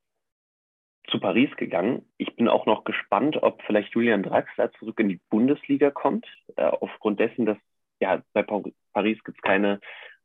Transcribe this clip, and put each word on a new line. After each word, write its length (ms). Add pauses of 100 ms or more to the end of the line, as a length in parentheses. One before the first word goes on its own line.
(1080)
zu 100
Paris 360
gegangen. 600
Ich 180
bin 120
auch 180
noch 180
gespannt, 600
ob 200
vielleicht 300
Julian 300
Draxler 500
zurück 260
in 100
die 200
Bundesliga 600
kommt. 340 (300)
Äh, 80
aufgrund 560
dessen, 260
dass, 120 (420)
ja, 240 (100)
bei 80
Pa-, 220 (300)
Paris 300
gibt's 200
keine, 380 (440)